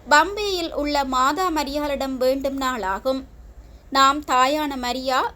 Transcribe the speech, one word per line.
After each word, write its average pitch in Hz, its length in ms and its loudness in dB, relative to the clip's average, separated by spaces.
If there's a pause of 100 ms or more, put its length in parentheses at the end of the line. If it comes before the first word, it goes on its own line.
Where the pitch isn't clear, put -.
பம்பேயில் 359 600 2
உள்ள 285 320 -2
மாதா 269 460 0
மரியாளிடம் 277 680 -4
வேண்டும் 269 440 -2
நாளாகும். 254 600 -2 (640)
நாம் 277 340 4
தாயான 277 520 2
மரியா 254 460 -2 (140)